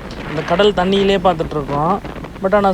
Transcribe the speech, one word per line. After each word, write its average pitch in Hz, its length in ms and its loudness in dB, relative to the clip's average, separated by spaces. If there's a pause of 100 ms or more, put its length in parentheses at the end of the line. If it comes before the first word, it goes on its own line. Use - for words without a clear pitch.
(280)
இந்த 156 220 -6
கடல் 196 300 4
தண்ணியிலே 196 380 2 (100)
பார்த்துட்ருக்கோம். 156 680 0 (480)
But 196 180 2
ஆனா 196 140 4